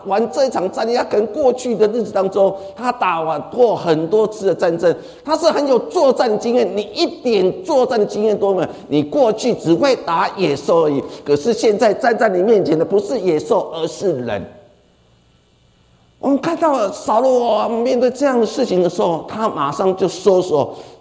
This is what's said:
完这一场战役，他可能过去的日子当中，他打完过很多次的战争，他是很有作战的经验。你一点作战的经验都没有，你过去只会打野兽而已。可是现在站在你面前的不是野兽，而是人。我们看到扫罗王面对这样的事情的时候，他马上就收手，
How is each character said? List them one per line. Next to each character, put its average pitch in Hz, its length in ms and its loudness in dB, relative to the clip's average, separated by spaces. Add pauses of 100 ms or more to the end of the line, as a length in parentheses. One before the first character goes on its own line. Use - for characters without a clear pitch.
完 214 260 0
这 277 140 0
一 262 40 0
场 190 220 -4
战 269 180 -4
役， 233 60 0
他 320 80 0
可 - 140 -2
能 214 160 2
过 277 180 2
去 247 240 -4
的 208 140 2
日 233 120 -2
子 - 120 -6
当 196 160 0
中， 190 260 2 (180)
他 247 160 -6
打 185 300 -2
完 160 300 -4
过 220 260 2
很 160 320 0
多 214 180 2
次 208 200 -6
的 180 100 2
战 170 220 0
争， 170 180 2 (260)
他 302 140 -2
是 320 160 2
很 294 160 0
有 262 100 4
作 277 360 2
战 254 160 0
的 214 80 0
经 233 180 -2
验。 202 220 0
你 208 60 -4 (100)
一 330 120 0
点 208 600 0
作 269 200 2
战 233 140 -2
的 208 60 2
经 202 180 -4
验 214 160 2
都 196 140 2
没 180 80 0
有， 147 80 -2 (180)
你 147 160 0
过 233 300 2
去 247 220 -2
只 160 180 2
会 262 240 2
打 170 400 -2
野 160 180 0
兽 165 300 2
而 151 40 2
已。 139 140 0 (220)
可 143 100 2
是 226 160 0
现 214 260 2
在 202 160 4
站 233 240 0
在 240 120 2
你 180 120 0
面 208 220 4
前 165 160 0
的 165 60 2
不 196 160 0
是 226 180 -4
野 180 180 0
兽， 156 360 0
而 160 120 -6
是 175 360 -4
人。 107 200 -6 (1800)
我 - 100 -2
们 277 100 2
看 330 160 -4
到 285 380 0
扫 - 260 0
罗 247 360 2
王 214 140 0
面 240 300 0
对 247 100 4
这 254 160 -2
样 254 140 2
的 226 60 4
事 247 200 -2
情 190 160 0
的 175 80 2
时 165 120 -4
候， 170 260 -2
他 214 220 -2
马 143 200 -4
上 190 280 0
就 190 100 0
收 180 340 2
手， 143 320 0 (280)